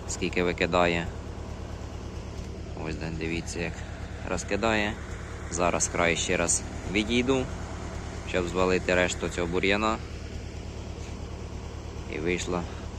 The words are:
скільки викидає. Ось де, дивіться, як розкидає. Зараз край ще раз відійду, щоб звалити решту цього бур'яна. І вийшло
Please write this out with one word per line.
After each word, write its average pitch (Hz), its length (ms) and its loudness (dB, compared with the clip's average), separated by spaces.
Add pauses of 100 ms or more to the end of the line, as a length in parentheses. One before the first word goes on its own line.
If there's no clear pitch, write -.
скільки 90 340 0
викидає. 87 640 4 (1800)
Ось 78 120 -2
де, 80 220 -4
дивіться, 82 420 -2
як 82 120 -2 (560)
розкидає. 104 640 2 (580)
Зараз 85 380 4
край 85 280 4
ще 90 200 2
раз 85 260 4 (300)
відійду, 123 540 4 (840)
щоб 87 200 2
звалити 90 460 4
решту 90 340 4
цього 87 180 0
бур'яна. 101 520 4 (2250)
І 67 60 -4
вийшло 87 440 2 (360)